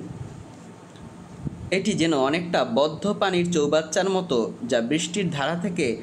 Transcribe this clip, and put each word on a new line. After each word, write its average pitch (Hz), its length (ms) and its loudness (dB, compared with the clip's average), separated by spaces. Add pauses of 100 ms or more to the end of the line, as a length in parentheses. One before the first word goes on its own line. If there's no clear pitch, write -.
(1700)
এটি 190 220 2
যেন 165 200 2 (160)
অনেকটা 175 360 2
বদ্ধ 139 400 2 (160)
পানির 180 320 2
চৌবাচ্চার 160 580 2
মতো, 180 280 2 (320)
যা 120 100 4
বৃষ্টির 165 500 0
ধারা 143 340 -2
থেকে 175 220 0 (160)